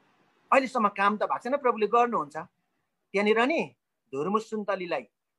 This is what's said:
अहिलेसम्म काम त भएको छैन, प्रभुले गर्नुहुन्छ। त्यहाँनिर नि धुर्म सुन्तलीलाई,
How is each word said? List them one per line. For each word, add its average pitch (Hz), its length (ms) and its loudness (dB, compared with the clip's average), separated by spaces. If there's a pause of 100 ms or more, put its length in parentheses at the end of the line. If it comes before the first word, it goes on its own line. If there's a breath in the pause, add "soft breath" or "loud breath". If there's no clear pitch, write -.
(520)
अहिलेसम्म 247 360 2
काम 202 300 0
त 208 60 -2
भएको - 140 -2
छैन, 262 200 -2
प्रभुले 226 300 0
गर्नुहुन्छ। 220 500 0 (720)
त्यहाँनिर 208 280 2
नि 247 360 0 (360)
धुर्म 170 280 -2
सुन्तलीलाई, 190 680 -6 (320)